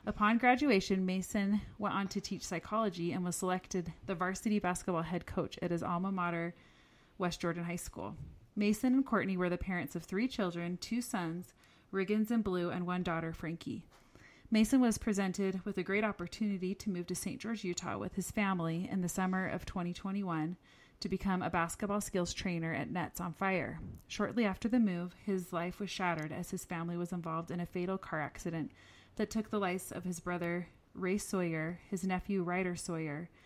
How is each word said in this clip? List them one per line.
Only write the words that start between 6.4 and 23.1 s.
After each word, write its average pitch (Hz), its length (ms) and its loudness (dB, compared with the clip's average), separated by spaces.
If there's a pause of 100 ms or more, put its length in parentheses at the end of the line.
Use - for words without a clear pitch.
West 175 240 0
Jordan 170 240 0
High 170 120 -2
School. 104 380 -8 (400)
Mason 214 400 4
and 269 100 6
Courtney 190 320 2
were 180 120 2
the 180 80 0
parents 180 380 -4
of 170 80 -6
three 214 240 0
children, 175 540 -2
two 233 200 -2
sons, 175 520 -4 (400)
Riggins 208 380 2
and 226 120 4
Blue, 180 260 2
and 180 160 -2
one 180 180 0
daughter, 165 280 0
Frankie. - 540 -6 (640)
Mason 226 300 8
was 226 160 6
presented 190 680 0
with 202 140 -4
a 185 60 0
great 202 200 2
opportunity 196 720 0
to - 140 -6
move 175 180 -2
to 185 80 -2
Saint - 240 -4
George, 214 240 -6
Utah 175 340 -4
with - 180 -4
his 180 160 -4
family 180 600 2
in 196 100 0
the 175 60 0
summer 185 400 0
of - 180 -4
twenty 175 280 -4
twenty-one 180 640 -2 (420)
to - 80 -4
become 185 340 2
a - 80 0
basketball 196 520 0
skills 180 320 0
trainer 165 400 -2
at - 180 -2
Nets 175 300 -4